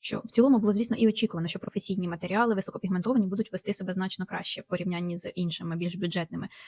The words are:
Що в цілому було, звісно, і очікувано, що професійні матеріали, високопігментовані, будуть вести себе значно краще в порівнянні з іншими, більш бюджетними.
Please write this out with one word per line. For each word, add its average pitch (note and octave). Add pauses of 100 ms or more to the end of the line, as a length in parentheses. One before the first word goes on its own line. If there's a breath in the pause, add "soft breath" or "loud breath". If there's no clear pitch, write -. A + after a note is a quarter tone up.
Що -
в A3
цілому B3+
було, G#3
звісно, A3+
і A3+
очікувано, F#3+
що F#3
професійні F#3
матеріали, F#3+
високопігментовані, F#3+
будуть G3
вести G3
себе F#3
значно F#3
краще -
в -
порівнянні F3
з -
іншими, E3+
більш F3
бюджетними. E3+ (200 loud breath)